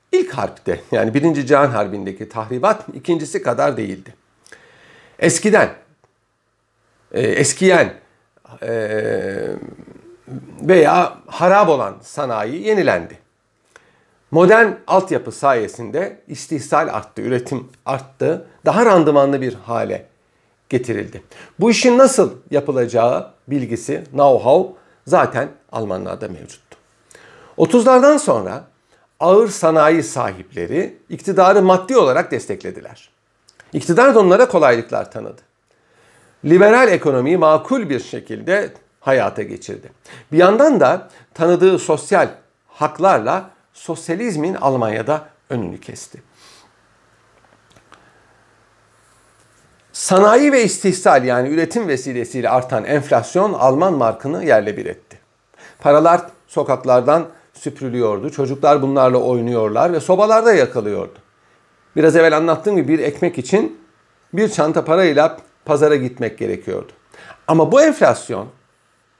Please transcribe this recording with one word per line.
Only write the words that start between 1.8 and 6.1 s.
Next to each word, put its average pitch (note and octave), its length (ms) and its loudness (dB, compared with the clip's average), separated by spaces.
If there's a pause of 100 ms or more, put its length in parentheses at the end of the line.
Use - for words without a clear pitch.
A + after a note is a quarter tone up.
tahribat B2+ 640 -6
ikincisi D#3 480 -6
kadar C3+ 360 -4
değildi. G#2 360 -12 (1040)
Eskiden, F#3+ 500 2 (1400)